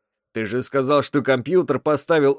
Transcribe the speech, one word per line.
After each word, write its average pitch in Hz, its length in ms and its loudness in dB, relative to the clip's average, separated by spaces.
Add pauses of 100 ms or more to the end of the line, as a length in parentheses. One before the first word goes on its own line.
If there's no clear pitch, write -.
(320)
«Ты 113 140 -6
же 117 160 -4
сказал, 135 420 0
что - 180 -2
компьютер 135 580 0
поставил 151 600 2